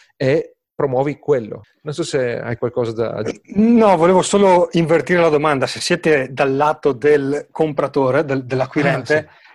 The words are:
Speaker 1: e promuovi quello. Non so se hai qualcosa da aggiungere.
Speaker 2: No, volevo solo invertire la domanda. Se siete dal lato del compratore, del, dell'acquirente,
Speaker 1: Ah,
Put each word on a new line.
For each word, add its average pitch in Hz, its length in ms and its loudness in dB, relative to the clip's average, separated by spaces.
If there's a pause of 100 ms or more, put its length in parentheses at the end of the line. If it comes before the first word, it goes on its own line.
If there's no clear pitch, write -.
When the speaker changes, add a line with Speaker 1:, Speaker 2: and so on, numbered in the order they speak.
(160)
Speaker 1:
e 139 400 -2 (180)
promuovi 135 440 -2
quello. 113 440 -2 (200)
Non 151 120 -10
so 170 100 -6
se 123 340 -4
hai 117 180 -8
qualcosa 117 360 -4
da 110 200 -4
aggiungere. 110 280 -8 (140)
Speaker 2:
No, 220 420 4
volevo 175 240 4
solo 180 520 4
invertire 170 480 0
la 165 100 4
domanda. 147 360 0
Se - 140 -8
siete 151 500 0
dal 135 260 -2
lato 147 360 0
del 143 580 0
compratore, 143 720 -2
del, 135 200 -6
dell'acquirente, 131 720 -2
Speaker 1:
Ah, 151 140 -4 (240)